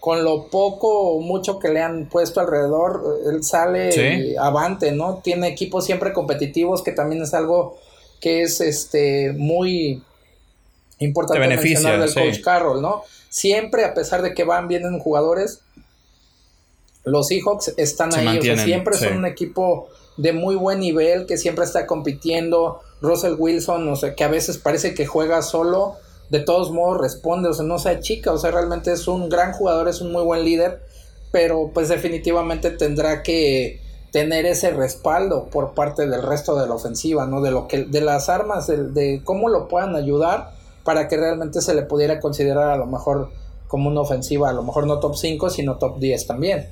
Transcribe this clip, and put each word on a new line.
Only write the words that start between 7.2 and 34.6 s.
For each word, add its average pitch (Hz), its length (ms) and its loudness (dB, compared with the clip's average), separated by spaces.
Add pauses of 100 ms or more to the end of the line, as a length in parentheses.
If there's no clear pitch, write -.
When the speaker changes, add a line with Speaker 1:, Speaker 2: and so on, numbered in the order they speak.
Speaker 1:
es 151 120 -4
algo 175 440 2 (420)
que 165 220 2
es, 165 180 0
este, 143 720 0
muy 156 680 0 (960)
importante 147 420 0
Speaker 2:
Te 131 80 4
beneficia, 139 300 4
Speaker 1:
mencionar - 220 4
del 156 80 2
Speaker 2:
sí. 147 100 0
Speaker 1:
coach 110 260 2
Carroll, 165 380 2
¿no? 160 220 -4 (240)
Siempre, 220 560 2
a - 100 -2
pesar 175 280 0
de 180 120 -2
que 175 80 0
van, 175 240 0
vienen 175 320 -2
jugadores, 165 600 0 (1400)
los 143 240 2
Seahawks 104 480 0
están 160 340 0
Speaker 2:
Se 165 80 2
Speaker 1:
ahí, 120 80 2
o 117 40 2
sea, - 40 2
Speaker 2:
mantienen, 113 300 2
Speaker 1:
siempre 180 320 2
Speaker 2:
sí. 127 80 0
Speaker 1:
son 98 140 0
un 180 80 0
equipo 175 640 -2 (280)
de 156 160 2
muy 180 240 0
buen 190 240 0
nivel, 175 460 2
que 170 100 -2
siempre 170 280 0
está - 220 -2
compitiendo. 165 960 0 (200)
Russell 170 380 2
Wilson, 165 500 0
o 143 60 0
sea, 139 220 -4
que - 80 2
a 143 40 2
veces 143 300 -2
parece 165 360 0
que 143 120 -2
juega 156 360 2
solo, 175 520 0 (360)
de 147 100 2
todos 175 300 2
modos 175 280 2
responde, 170 520 -2
o - 20 0
sea, 156 140 -2
no 170 120 -2
se 185 120 0
achica, 214 420 -2
o 156 60 0
sea, 165 140 0
realmente 170 380 0
es 175 160 -2
un 180 220 -2
gran 175 240 2
jugador, 175 360 2
es 175 120 -2
un 175 120 -6
muy 175 100 0
buen 165 220 0
líder, 170 360 2 (500)
pero, 160 440 2
pues, 160 140 0
definitivamente 165 840 0
tendrá 151 520 0
que 139 580 0 (320)
tener 156 340 2
ese 175 240 2